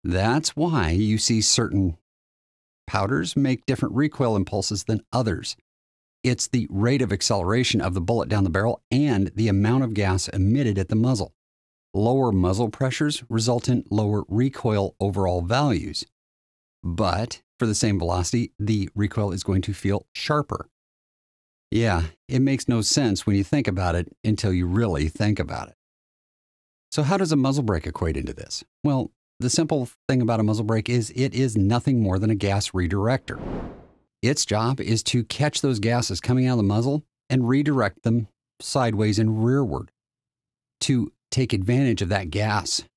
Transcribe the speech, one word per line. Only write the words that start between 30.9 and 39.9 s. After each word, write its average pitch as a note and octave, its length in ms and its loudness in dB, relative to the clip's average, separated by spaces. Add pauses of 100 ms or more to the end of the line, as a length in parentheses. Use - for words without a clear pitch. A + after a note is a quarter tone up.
it B2+ 180 -2
is B2 220 0
nothing A2+ 480 2
more F#2+ 160 2
than G#2+ 100 0
a A2 60 2
gas G2 360 0
redirector. G2 680 -2 (840)
Its C3+ 240 0
job A#2 360 0
is A2 220 0
to A#2+ 200 0
catch - 380 -2
those C3 180 0
gases A2+ 400 0
coming B2+ 260 2
out B2+ 100 2
of - 20 2
the A2+ 60 2
muzzle A#2 420 0 (240)
and B2+ 180 2
redirect C3+ 560 2
them A#2 240 2 (320)
sideways G#2+ 580 0
and A2 280 2
rearward, A#2+ 460 0 (920)